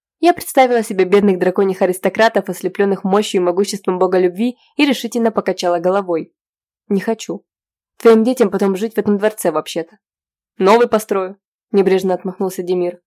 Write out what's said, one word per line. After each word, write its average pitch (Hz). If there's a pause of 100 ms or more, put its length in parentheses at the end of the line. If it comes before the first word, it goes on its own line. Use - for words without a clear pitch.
(200)
Я 339
представила 247
себе 190
бедных 190
драконьих 185
аристократов, 196
ослепленных 190
мощью 202
и 180
могуществом 185
бога 185
любви, 185 (200)
и 294
решительно 233
покачала 180
головой. 180 (560)
«Не 196
хочу. 220 (540)
Твоим 226
детям 220
потом 190
жить 220
в -
этом 208
дворце 202
вообще-то». 160 (600)
«Новый 226
построю», 196 (340)
небрежно 190
отмахнулся 185
Демир. 175